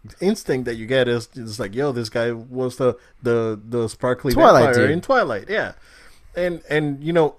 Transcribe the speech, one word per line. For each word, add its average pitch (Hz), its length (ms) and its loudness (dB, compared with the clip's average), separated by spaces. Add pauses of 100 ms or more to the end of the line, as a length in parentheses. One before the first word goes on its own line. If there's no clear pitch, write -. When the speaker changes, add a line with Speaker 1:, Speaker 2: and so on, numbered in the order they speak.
(220)
Speaker 1:
instinct 175 440 -2
that 117 100 -6
you 110 100 -12
get 127 240 2
is, 117 260 -2
is 113 240 -12
like, 101 160 -8
"Yo, 139 160 -2
this 120 160 -4
guy 117 240 -2
was 123 460 -8
the, 123 200 0 (240)
the, 113 460 0
the 113 220 -2
sparkly - 420 -2
Speaker 2:
Twilight 190 360 8
Speaker 1:
vampire 123 160 4
Speaker 2:
dude. 139 80 2
Speaker 1:
in 170 100 -2
Twilight." 185 480 -2
Yeah. 185 240 -6 (600)
And, 175 360 -4
and, 147 340 -4
you 160 80 -4
know, 160 280 2